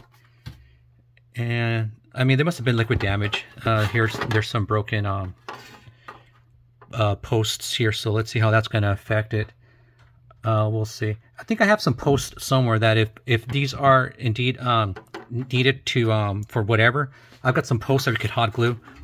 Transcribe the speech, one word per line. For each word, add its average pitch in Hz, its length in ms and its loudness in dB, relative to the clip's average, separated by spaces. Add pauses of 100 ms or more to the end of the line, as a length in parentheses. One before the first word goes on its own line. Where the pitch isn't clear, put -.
(1300)
And, 117 580 -2 (220)
I 131 100 -2
mean, 131 120 4
there 143 80 2
must 170 140 -2
have 113 80 -6
been 123 100 4
liquid 113 220 2
damage. 104 460 -2 (200)
Uh, 107 220 2
here's, 110 280 0 (140)
there's 107 200 0
some 104 180 -2
broken, 107 400 -2
um, 95 280 -6 (1600)
uh, 107 240 0
posts - 560 -2
here, 110 200 0
so - 180 -4
let's 110 200 -2
see - 80 -2
how 110 120 4
that's 110 180 2
gonna 104 220 0
affect 107 420 -2
it. 107 200 -4 (920)
Uh, 107 300 2
we'll 110 120 -2
see. 107 320 -4 (220)
I - 60 -18
think 220 160 -2
I 220 60 2
have 214 140 4
some 135 140 2
posts - 500 -2
somewhere 123 340 2
that 110 180 4
if, 110 140 2 (160)
if 117 200 0
these 135 280 -2
are 131 340 4 (100)
indeed, 123 400 -2
um, 113 360 0 (360)
needed 127 560 0
to, 117 260 0
um, 104 320 -2
for - 180 -4
whatever, 117 500 2 (320)
I've 131 100 2
got 123 120 -2
some 123 120 0
posts 135 280 0
that 127 60 0
we 107 40 -2
could - 140 -4
hot 117 220 0
glue 120 260 0 (260)